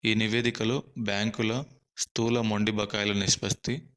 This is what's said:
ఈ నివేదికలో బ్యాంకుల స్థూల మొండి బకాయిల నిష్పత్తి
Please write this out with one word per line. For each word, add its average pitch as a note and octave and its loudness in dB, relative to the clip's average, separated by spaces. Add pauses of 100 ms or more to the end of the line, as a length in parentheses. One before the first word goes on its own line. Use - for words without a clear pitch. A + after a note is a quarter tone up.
ఈ A2 4
నివేదికలో A2+ 0 (140)
బ్యాంకుల A2 -2 (340)
స్థూల A#2 0
మొండి G#2+ 2
బకాయిల G#2 0
నిష్పత్తి G2+ 0 (220)